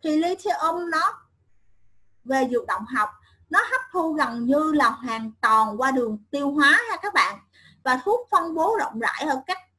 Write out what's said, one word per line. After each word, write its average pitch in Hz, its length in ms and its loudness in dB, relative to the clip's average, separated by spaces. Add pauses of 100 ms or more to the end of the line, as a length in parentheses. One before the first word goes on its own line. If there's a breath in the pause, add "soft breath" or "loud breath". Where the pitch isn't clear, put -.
Thì 302 140 2
lithium 349 720 0
nó 359 240 0 (1080)
về 262 280 0
dược 240 160 -2
động 220 180 -4
học, 220 240 -2 (400 soft breath)
nó 349 100 4 (120)
hấp 508 100 -2 (100)
thu 330 220 0
gần 240 320 -2
như 294 260 2
là 277 180 4
hoàn 226 420 -8 (100)
toàn 220 400 2
qua 269 100 2
đường 240 260 -2 (140)
tiêu 285 200 -2
hóa 285 380 4
ha 392 80 -4
các 403 160 -6
bạn. 208 260 0 (440 soft breath)
Và 262 220 0
thuốc 480 260 0
phân 339 240 0
bố 349 240 2
rộng 220 200 -4
rãi 226 280 -4
ở 262 200 -2
các 370 100 -4 (220)